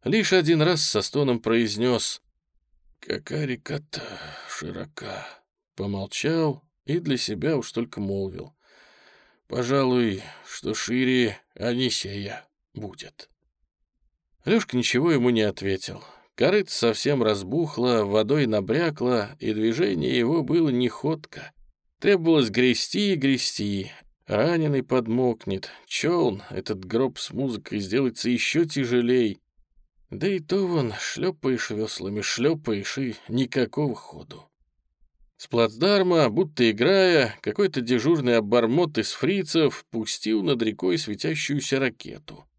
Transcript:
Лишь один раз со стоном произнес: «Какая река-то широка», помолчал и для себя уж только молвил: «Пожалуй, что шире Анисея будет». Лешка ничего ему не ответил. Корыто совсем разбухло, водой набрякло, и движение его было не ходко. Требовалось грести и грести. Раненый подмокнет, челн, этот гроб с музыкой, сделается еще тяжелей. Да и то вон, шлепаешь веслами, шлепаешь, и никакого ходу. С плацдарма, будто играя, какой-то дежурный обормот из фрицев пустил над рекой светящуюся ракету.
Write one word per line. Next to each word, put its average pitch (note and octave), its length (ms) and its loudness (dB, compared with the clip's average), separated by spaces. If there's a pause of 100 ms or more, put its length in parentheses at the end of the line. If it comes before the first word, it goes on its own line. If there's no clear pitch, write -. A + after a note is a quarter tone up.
Лишь G3+ 280 2
один E3 300 4
раз D#3+ 220 2
со - 180 0
стоном C3+ 380 0
произнес: A2+ 800 0 (760)
«Какая - 440 -6
река-то - 580 -8 (460)
широка», - 800 -10 (480)
помолчал C#3 880 -2 (220)
и D#3+ 160 -2
для D3 160 -2
себя D#3 400 -2
уж A#2+ 160 -4
только A2+ 280 -6
молвил: G2 540 -6 (960)
«Пожалуй, B2 720 2 (240)
что - 280 -6
шире B2+ 680 0 (160)
Анисея A2 880 -4 (260)
будет». - 580 -14 (1120)
Лешка G3 320 0
ничего B2 340 2
ему B2+ 200 4
не A2+ 120 4
ответил. G2 600 -4 (300)
Корыто F#3 380 2
совсем A#2+ 500 2
разбухло, A2+ 840 0
водой G#2+ 420 2
набрякло, A#2 920 0
и A2 160 -2
движение B2+ 640 0
его C#3+ 240 2
было D#3 260 2
не B2 200 2
ходко. - 640 -6 (480)
Требовалось E3 500 4
грести B2+ 640 2
и F#3 40 2
грести. G#2+ 760 -2 (340)
Раненый D3 560 0
подмокнет, A#2 880 -2 (160)
челн, D3+ 640 0
этот F#2+ 340 -8
гроб A2+ 340 -2
с - 120 -8
музыкой, A2 480 -6
сделается A2+ 520 -2
еще D3 340 0
тяжелей. B2 720 2 (720)
Да D3 160 -4
и F#3+ 140 0
то F#3 260 0
вон, D3+ 320 0
шлепаешь - 720 -2
веслами, G#2 500 -6
шлепаешь, B2+ 760 -2
и B2+ 160 -4 (140)
никакого C3 640 0
ходу. - 540 -18 (880)
С - 100 -18
плацдарма, D#3 840 4
будто C3 380 2
играя, D3+ 760 4
какой-то D3+ 380 0
дежурный B2 580 4
обормот A#2+ 600 2
из - 140 -2
фрицев D#3+ 800 0
пустил A2 520 -2
над C3+ 200 0
рекой G#2+ 360 0
светящуюся D3 800 -4
ракету. - 640 -6 (140)